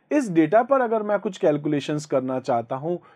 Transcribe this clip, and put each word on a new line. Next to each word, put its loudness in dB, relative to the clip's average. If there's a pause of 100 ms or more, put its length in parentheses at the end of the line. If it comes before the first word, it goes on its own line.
(120)
इस 0
डेटा 4
पर 2
अगर 0
मैं -2
कुछ -6
कैलकुलेशंस 0
करना -2
चाहता -2
हूँ, -6 (160)